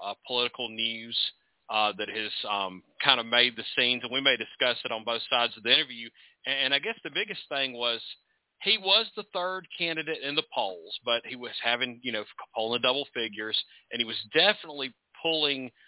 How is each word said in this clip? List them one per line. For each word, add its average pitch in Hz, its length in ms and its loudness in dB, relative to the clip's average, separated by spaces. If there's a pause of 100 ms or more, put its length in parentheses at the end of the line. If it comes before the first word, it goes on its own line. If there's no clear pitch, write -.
uh, 101 140 -6 (120)
political 123 400 0
news, 113 500 -6 (520)
uh, 107 240 2
that 101 160 -6
has, 107 360 -6
um, 95 380 -4 (160)
kinda 127 240 6
made 120 320 4
the 113 80 -8 (120)
scenes, 123 280 2
and 117 80 -4
we 131 100 0
may 135 140 6
discuss 120 500 0
it 123 60 -4
on 113 120 -4
both 117 260 -2
sides 120 280 2
of 110 60 -20
the 117 100 6
interview. 123 340 2 (380)
And, 139 200 0
and 135 100 2
I - 20 6
guess 208 240 -4
the 160 80 -8
biggest 190 400 -6
thing 135 240 -2
was 117 260 0 (640)
he 214 160 4
was 202 380 2
the 208 80 -6
third 185 480 -4
candidate 160 500 -4
in 143 140 -2
the 151 80 2 (100)
polls, 95 500 -4
but 117 220 0
he 117 100 -10
was 120 260 -10
having, 120 420 0
you 127 80 -4
know, 107 120 -2 (300)
polling 117 300 0
double 131 220 4
figures, 110 600 -4 (260)
and 123 80 -2
he 117 60 2
was 110 200 -6
definitely 156 680 2 (260)
pulling, 143 520 0 (160)